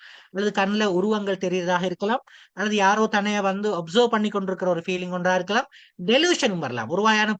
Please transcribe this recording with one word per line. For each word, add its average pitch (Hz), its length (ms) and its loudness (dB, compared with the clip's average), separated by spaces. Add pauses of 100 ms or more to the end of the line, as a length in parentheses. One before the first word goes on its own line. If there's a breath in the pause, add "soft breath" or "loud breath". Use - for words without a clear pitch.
(300 loud breath)
அல்லது 202 320 -2
கண்ணுல 208 220 0
உருவங்கள் 196 520 0
தெரியறதாக 180 460 -2
இருக்கலாம், 202 380 -2 (320 loud breath)
அல்லது 208 240 -2
யாரோ 208 360 4
தன்னைய 208 280 0
வந்து 196 420 -2
அப்சர்வ் 196 260 2
பண்ணி 214 200 0
கொண்டிருக்கிற 190 420 -2
ஒரு 165 160 -2
ஃபீலிங் 180 240 -4
ஒன்றா 180 240 0
இருக்கலாம். 202 320 -2 (400 loud breath)
டெலூஷனும் 262 520 2
வரலாம், 120 300 -6
ஒரு 175 140 -2
வகையான 214 380 2